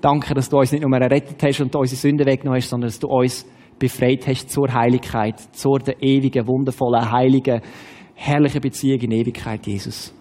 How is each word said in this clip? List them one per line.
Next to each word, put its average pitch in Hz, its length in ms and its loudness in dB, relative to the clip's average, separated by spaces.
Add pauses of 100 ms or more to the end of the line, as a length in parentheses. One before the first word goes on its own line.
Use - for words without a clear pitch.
Danke, 147 340 0
dass 135 160 -2
du 143 80 2
uns 131 140 2
nicht 147 100 -2
nur 135 160 2
errettet 139 440 0
hast 139 180 0
und 131 140 -4
unsere 131 240 -2
Sünden 143 280 2
weggenommen 135 340 0
hast, - 80 -6
sondern 120 200 -4
dass 113 100 -8
du 143 100 -6
uns 127 380 0 (320)
befreit 127 480 0
hast 131 240 -4
zur 139 220 0
Heiligkeit, 120 680 0 (160)
zur 139 220 2
der - 240 -6
ewigen, 135 440 2
wundervollen, 123 640 0
heiligen, 127 520 2 (520)
herrlichen 143 460 0
Beziehung 135 400 -2
in 117 120 -2
Ewigkeit, 113 540 -4
Jesus. - 540 -8